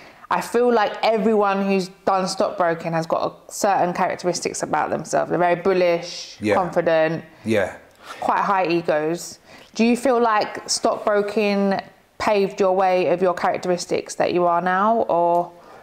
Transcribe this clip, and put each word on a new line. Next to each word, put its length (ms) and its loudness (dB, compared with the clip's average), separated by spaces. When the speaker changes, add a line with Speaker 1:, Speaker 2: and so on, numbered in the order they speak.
Speaker 1:
I 120 0
feel 340 2
like 180 2
everyone 600 2
who's 220 2
done 220 2
stockbroking 680 -2
has 120 -2
got 160 -2
a 40 -20
certain 420 0
characteristics 720 -4
about 260 -2
themselves. 400 -4
They're 80 0
very 160 2
bullish, 840 -2
Speaker 2:
Yeah. 160 2
Speaker 1:
confident, 680 0
Speaker 2:
Yeah. 320 0
Speaker 1:
quite 220 0
high 260 0
egos. 720 -2
Do 80 2
you 120 4
feel 240 2
like 480 0
stockbroking 1120 0
paved 400 0
your 160 2
way 360 2
of 120 0
your 120 2
characteristics 840 -4
that 180 0
you 120 2
are 140 2
now, 480 2
or 440 0